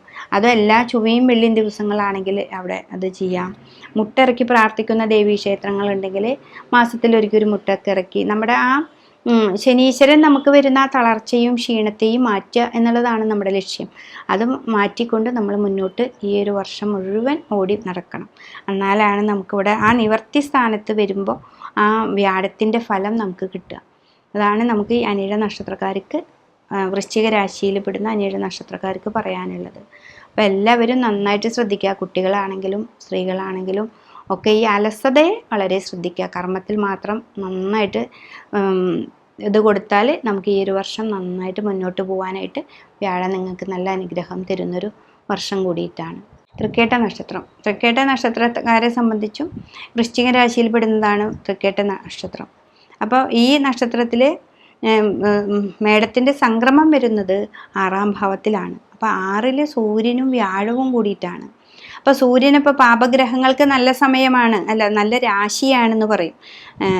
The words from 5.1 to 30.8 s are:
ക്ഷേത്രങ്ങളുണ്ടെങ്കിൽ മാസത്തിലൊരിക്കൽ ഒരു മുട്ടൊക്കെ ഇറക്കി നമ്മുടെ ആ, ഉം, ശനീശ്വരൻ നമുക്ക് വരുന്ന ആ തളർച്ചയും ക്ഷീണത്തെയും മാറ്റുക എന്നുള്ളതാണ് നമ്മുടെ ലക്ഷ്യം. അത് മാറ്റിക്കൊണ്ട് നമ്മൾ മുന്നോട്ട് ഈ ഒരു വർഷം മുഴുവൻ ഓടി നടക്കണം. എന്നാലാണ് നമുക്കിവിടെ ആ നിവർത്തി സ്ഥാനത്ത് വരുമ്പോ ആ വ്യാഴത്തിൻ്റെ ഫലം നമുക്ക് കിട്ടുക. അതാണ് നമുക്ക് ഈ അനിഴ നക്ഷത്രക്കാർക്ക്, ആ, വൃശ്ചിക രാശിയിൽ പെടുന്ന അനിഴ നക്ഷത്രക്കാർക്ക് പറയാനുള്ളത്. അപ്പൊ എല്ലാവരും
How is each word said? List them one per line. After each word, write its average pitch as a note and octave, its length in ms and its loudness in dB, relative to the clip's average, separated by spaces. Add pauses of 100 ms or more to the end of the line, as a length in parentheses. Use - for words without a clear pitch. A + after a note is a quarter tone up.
ക്ഷേത്രങ്ങളുണ്ടെങ്കിൽ G3 880 -4 (460)
മാസത്തിലൊരിക്കൽ A3+ 680 2
ഒരു G#3+ 140 4
മുട്ടൊക്കെ G3 380 -2
ഇറക്കി F#3+ 340 -2
നമ്മുടെ G#3+ 320 0 (100)
ആ, - 20 2 (580)
ഉം, A3+ 300 4
ശനീശ്വരൻ C4 640 4
നമുക്ക് C#4+ 300 4
വരുന്ന C#4 280 6
ആ C4+ 160 4
തളർച്ചയും A#3+ 600 0
ക്ഷീണത്തെയും A3 680 0
മാറ്റുക A3+ 400 -2 (100)
എന്നുള്ളതാണ് A#3 500 0
നമ്മുടെ G3+ 340 -2
ലക്ഷ്യം. - 300 -8 (420)
അത് F#3+ 140 0 (240)
മാറ്റിക്കൊണ്ട് A3 600 0
നമ്മൾ G#3 260 -2
മുന്നോട്ട് G3 480 -2 (180)
ഈ G3+ 80 -4 (120)
ഒരു G3+ 80 -2
വർഷം G3+ 420 -6
മുഴുവൻ G#3+ 460 -2 (140)
ഓടി G3+ 240 0 (100)
നടക്കണം. F3+ 420 -10 (400)
എന്നാലാണ് G3+ 540 0
നമുക്കിവിടെ G3+ 580 -2
ആ G#3+ 120 4
നിവർത്തി A3 560 0
സ്ഥാനത്ത് A3 440 0
വരുമ്പോ G3 440 -2 (420)
ആ G#3 80 4 (320)
വ്യാഴത്തിൻ്റെ G3 600 0
ഫലം G#3+ 380 -2
നമുക്ക് F#3+ 380 -6
കിട്ടുക. - 260 -14 (540)
അതാണ് G#3 280 2
നമുക്ക് A3+ 320 0
ഈ A#3+ 100 0
അനിഴ G3+ 320 -4
നക്ഷത്രക്കാർക്ക്, G3 840 -6 (520)
ആ, G3 60 -6 (100)
വൃശ്ചിക G3 420 -2
രാശിയിൽ G3 520 -2
പെടുന്ന G3 280 -6
അനിഴ G3+ 280 -2
നക്ഷത്രക്കാർക്ക് F#3+ 800 -8
പറയാനുള്ളത്. F3+ 680 -8 (420)
അപ്പൊ - 180 -2
എല്ലാവരും A3+ 580 2